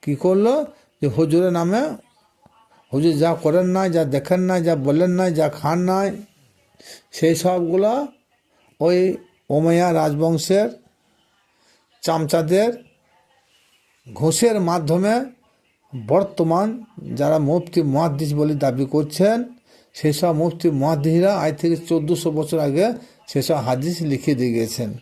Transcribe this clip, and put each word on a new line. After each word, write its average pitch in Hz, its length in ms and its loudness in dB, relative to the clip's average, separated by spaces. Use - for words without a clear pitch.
কী 147 120 -4
করলো 208 520 2
যে 143 60 0
হুজুরের 165 440 2
নামে, 185 380 0
হুজুর 156 200 2
যা 160 220 2
করেন 165 320 2
নাই, 185 240 0
যা 160 140 2
দেখেন 143 360 -2
নাই, 185 220 0
যা 165 140 2
বললেন 147 340 0
নাই, 180 240 0
যা 151 140 0
খান 151 300 -4
নাই, 185 440 -2
সেই 160 220 2
সবগুলো 185 720 0
ওই 180 360 2
উমাইয়া 170 420 2
রাজবংশের 160 760 0
চামচাদের 170 840 0
ঘুষের 160 460 2
মাধ্যমে 175 640 0
বর্তমান 196 800 0
যারা 143 240 2
মুফতি 165 440 0
মুহাদ্দিস 147 520 0
বলে 151 200 0
দাবি 135 320 0
করছেন, 185 580 0
সেই 151 180 0
সব 170 200 0
মুফতি 165 380 0
মুহাদ্দিসরা 160 640 2
আজ 156 240 -2
থেকে 165 180 0
চোদ্দোশো 165 540 -2
বছর 156 280 -2
আগে 156 340 0
সেসব 147 280 -2
হাদিস 139 480 -2
লিখে 143 320 0
দিয়ে 123 180 0
গেছেন। 113 500 -4